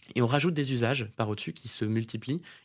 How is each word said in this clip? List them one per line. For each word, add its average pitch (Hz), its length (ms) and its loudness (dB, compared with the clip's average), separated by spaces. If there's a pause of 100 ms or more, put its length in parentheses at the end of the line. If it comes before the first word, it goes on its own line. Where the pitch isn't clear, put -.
(140)
Et 123 80 2
on 117 60 6
rajoute 143 260 4
des 139 180 0
usages 117 440 0
par 107 140 -2
au-dessus 107 240 -4
qui - 140 -10
se - 160 0
multiplient 113 580 -2 (240)